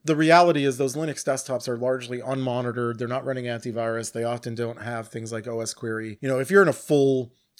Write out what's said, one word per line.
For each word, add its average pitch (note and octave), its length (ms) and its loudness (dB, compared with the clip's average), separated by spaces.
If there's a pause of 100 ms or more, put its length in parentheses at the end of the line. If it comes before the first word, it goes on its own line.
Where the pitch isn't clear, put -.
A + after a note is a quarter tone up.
the D#3 100 2
reality D#3+ 500 6
is C3 140 0
those C3+ 160 0
Linux D3+ 300 -6
desktops C3 420 -4
are B2 100 -4
largely B2 440 -4
unmonitored. B2 760 -4
They're A#2+ 100 -4
not C3 160 -4
running B2+ 220 -4
antivirus. A2+ 680 -4
They A#2 100 -4
often A#2+ 320 -4
don't A#2 260 -6
have A2+ 280 -8
things A2+ 240 -10
like A2+ 160 -8
O A2+ 120 -4
S A2+ 140 -6
Query. A2 460 -8
You C3+ 80 -4
know, C3 100 0
if C3+ 100 -4
you're G3 140 8
in F3 60 6
a C#3 40 4
full C3+ 640 2 (260)